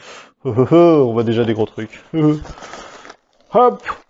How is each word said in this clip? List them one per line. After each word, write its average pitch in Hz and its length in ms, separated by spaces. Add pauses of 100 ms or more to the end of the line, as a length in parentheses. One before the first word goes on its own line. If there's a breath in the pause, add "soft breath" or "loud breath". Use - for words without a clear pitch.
(180 loud breath)
<laughs> - 280
On 139 680
voit 117 120
déjà 113 200
des 113 100
gros 107 120
trucs. - 420
<laughs> - 1500
Hop. 233 300 (260)